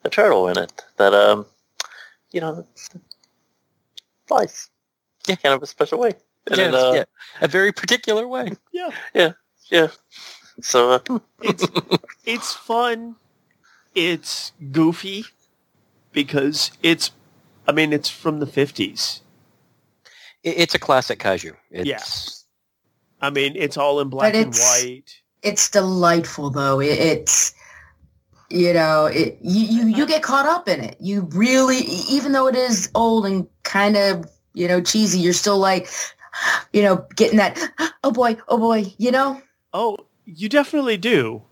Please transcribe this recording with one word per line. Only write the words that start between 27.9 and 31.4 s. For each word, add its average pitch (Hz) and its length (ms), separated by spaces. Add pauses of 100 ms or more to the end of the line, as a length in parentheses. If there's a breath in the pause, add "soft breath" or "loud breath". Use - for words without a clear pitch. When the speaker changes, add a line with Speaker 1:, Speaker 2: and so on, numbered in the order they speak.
Speaker 4:
you 175 240
know, 156 320
it, - 360
you, 202 240
you, 226 300
you 294 100
get 311 160
caught 277 240
up 339 220
in 165 140
it. - 180
You 196 220 (100)
really, 262 460